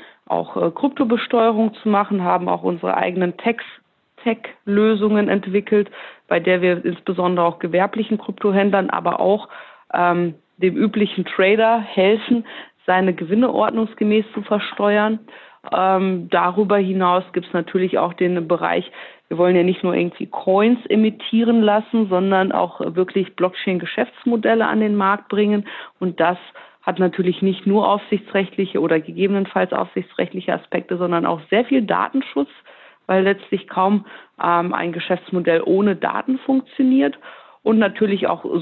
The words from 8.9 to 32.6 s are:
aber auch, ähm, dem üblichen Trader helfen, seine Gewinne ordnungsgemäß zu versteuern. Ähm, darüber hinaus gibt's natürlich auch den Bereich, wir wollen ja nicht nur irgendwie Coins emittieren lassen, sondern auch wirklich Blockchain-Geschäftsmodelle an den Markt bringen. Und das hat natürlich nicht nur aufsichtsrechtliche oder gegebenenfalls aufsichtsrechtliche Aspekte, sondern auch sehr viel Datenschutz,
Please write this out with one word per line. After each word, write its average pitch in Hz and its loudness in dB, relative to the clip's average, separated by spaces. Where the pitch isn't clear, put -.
aber 175 -2
auch, 196 0
ähm, 175 0
dem 180 0
üblichen 202 0
Trader 220 2
helfen, 214 0
seine 185 2
Gewinne 202 0
ordnungsgemäß 214 0
zu 208 -6
versteuern. 208 0
Ähm, 185 0
darüber 185 2
hinaus 185 2
gibt's 175 -6
natürlich 180 0
auch 175 0
den 175 -2
Bereich, 170 -2
wir - -8
wollen 180 4
ja 175 4
nicht 180 0
nur 180 0
irgendwie 175 -2
Coins 214 2
emittieren 226 2
lassen, 214 2
sondern 190 2
auch 180 -2
wirklich 180 -2
Blockchain-Geschäftsmodelle 214 -2
an 220 0
den 208 0
Markt 202 0
bringen. 208 0
Und 180 -2
das 175 2
hat - -4
natürlich 180 0
nicht 190 0
nur 202 2
aufsichtsrechtliche 196 -2
oder 165 2
gegebenenfalls 185 -2
aufsichtsrechtliche 185 -4
Aspekte, - -6
sondern 170 -2
auch 165 -2
sehr 233 2
viel 262 2
Datenschutz, 262 -2